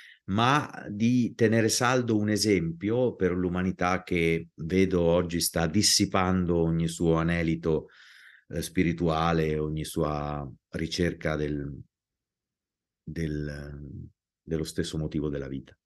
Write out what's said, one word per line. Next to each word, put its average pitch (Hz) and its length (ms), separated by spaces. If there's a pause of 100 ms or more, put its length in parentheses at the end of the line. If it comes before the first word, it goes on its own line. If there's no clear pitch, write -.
(260)
ma 120 640
di 117 460
tenere 113 360
saldo 120 460
un 104 140
esempio 101 840
per 90 160
l'umanità 90 720
che 82 500
vedo 92 480
oggi 85 380
sta 85 260
dissipando 92 920
ogni 82 300
suo 82 280
anelito, 82 720 (640)
eh, 82 120
spirituale, 82 960
ogni 78 260
sua 73 640 (240)
ricerca 82 640
del, 73 400 (1300)
del, 73 1080 (340)
dello 80 200
stesso 80 360
motivo 78 280
della 69 200
vita. 65 280 (100)